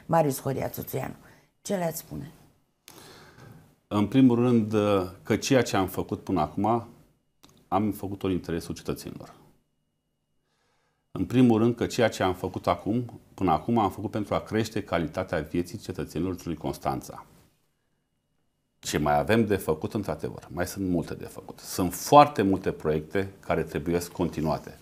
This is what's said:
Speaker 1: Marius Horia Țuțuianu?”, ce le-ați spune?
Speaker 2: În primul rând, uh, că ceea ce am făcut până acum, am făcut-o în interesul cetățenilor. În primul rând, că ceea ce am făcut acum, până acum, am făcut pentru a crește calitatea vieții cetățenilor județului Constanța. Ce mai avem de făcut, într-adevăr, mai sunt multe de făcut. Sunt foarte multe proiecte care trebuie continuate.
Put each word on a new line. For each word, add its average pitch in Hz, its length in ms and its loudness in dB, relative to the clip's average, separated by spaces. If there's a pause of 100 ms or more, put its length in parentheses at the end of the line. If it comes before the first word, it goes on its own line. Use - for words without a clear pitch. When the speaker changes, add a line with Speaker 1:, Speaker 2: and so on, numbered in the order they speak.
Speaker 1:
Marius 151 360 2
Horia 131 260 -4
Țuțuianu?”, - 460 -8 (480)
ce - 140 -4
le-ați 165 220 -2
spune? 151 340 -12 (1600)
Speaker 2:
În 104 160 2
primul 131 280 6
rând, 117 380 4
uh, 104 280 4 (220)
că 113 120 0
ceea 123 260 4
ce 117 160 -2
am 95 100 2
făcut 95 360 -6
până 92 180 0
acum, 107 460 0 (800)
am 101 240 0
făcut-o 98 360 -6
în 95 60 2
interesul 85 420 -4
cetățenilor. - 580 -10 (1800)
În 98 140 -2
primul 117 340 6
rând, 117 160 4
că 98 100 -2
ceea - 240 4
ce - 140 -2
am 92 100 2
făcut - 340 -8
acum, 110 520 -2 (140)
până 92 180 0
acum, 80 260 0
am 104 120 2
făcut 101 220 -8
pentru 104 220 -4
a 92 60 2
crește 110 440 -2
calitatea 85 680 -2
vieții 87 280 -4
cetățenilor 90 540 -6
județului 85 260 -8
Constanța. - 680 -8 (1500)
Ce - 180 -2
mai 73 220 2
avem 107 260 4
de 101 100 2
făcut, - 380 -2
într-adevăr, 78 580 -6
mai 87 160 -4
sunt 98 220 -4
multe 82 240 0
de - 120 -12
făcut. - 340 -16
Sunt - 340 -4
foarte 143 480 6
multe 95 300 0
proiecte 80 580 -2 (100)
care 82 240 0
trebuie 85 360 -2 (140)
continuate. 78 680 -2